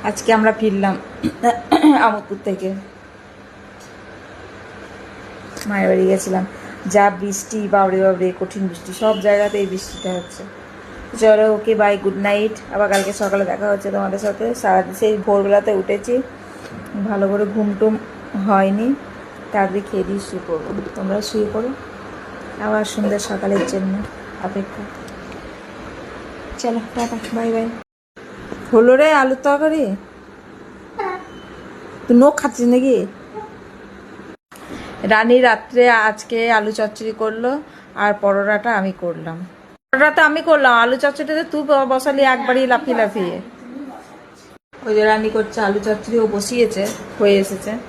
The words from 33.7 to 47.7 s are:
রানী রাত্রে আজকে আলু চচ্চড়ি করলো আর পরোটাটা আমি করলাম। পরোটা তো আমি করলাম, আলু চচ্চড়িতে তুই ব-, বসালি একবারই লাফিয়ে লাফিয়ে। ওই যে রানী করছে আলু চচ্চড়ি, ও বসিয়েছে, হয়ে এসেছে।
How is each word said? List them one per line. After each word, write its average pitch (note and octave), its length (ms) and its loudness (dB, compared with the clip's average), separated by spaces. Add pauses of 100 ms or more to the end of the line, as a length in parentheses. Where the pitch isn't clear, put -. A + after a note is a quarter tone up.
রানী A3+ 380 6
রাত্রে B3 480 4
আজকে A3+ 600 2
আলু G#3+ 200 2
চচ্চড়ি G#3+ 460 -4
করলো A#3 440 -2 (340)
আর G#3 260 2
পরোটাটা G3+ 540 2
আমি F#3+ 260 -2
করলাম। E3 440 -8 (280)
পরোটা C#4+ 380 2
তো F4 100 4
আমি D#4 200 4
করলাম, D4 320 6
আলু A#3+ 220 4
চচ্চড়িতে D4 480 -2
তুই D4+ 180 -4
ব-, C#4 240 4
বসালি C4+ 360 0
একবারই C4 460 2
লাফিয়ে B3+ 300 0
লাফিয়ে। G3 440 -2 (1400)
ওই G#3+ 100 0
যে G#3+ 100 4
রানী G#3+ 240 2
করছে G#3+ 320 -2
আলু G3+ 180 0
চচ্চড়ি, G#3+ 400 -2
ও A3 80 4
বসিয়েছে, G#3 600 0 (320)
হয়ে G3+ 180 6
এসেছে। G3 340 -2 (160)